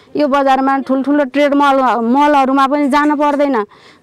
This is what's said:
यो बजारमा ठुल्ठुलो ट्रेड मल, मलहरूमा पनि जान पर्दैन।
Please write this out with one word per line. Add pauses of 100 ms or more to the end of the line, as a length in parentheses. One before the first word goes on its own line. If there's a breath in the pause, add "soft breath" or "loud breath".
(140 loud breath)
यो
बजारमा
ठुल्ठुलो (100)
ट्रेड
मल, (240)
मलहरूमा
पनि
जान
पर्दैन। (360 loud breath)